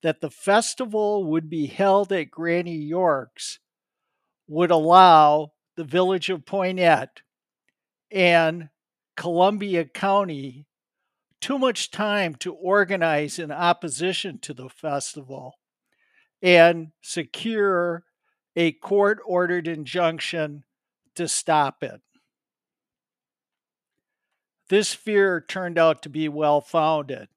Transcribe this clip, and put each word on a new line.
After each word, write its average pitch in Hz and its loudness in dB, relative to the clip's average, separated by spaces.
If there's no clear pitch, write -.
that 160 -4
the 147 -8
festival 208 -2
would 160 -4
be 156 -4
held 196 0
at 165 -4
Granny 170 -4
York's 151 -4
would 160 0
allow 156 6
the 165 -10
village 185 -2
of 170 -8
Poynette 185 0
and 170 0
Columbia 180 0
County 147 -4
too 277 -6
much 254 -2
time 202 -4
to 180 -10
organize 170 0
in 156 -10
opposition 175 -2
to - -14
the 131 -16
festival 135 -10
and 170 6
secure 175 -4
a 165 0
court-ordered 180 -2
injunction 156 -4
to 170 -6
stop 147 0
it. - -12
This 196 2
fear 196 0
turned 175 -6
out 160 4
to - -16
be 156 -6
well-founded. 147 -2